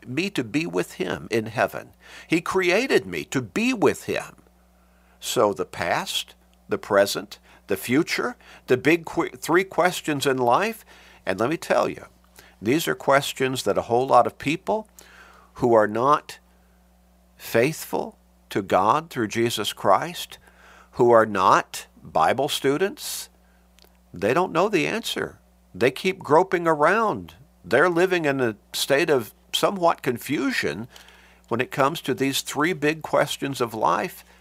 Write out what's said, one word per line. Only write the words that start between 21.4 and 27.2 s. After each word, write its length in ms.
Bible 480
students, 800
they 220
don't 180
know 180
the 180
answer. 500
They 160
keep 280
groping 480
around. 680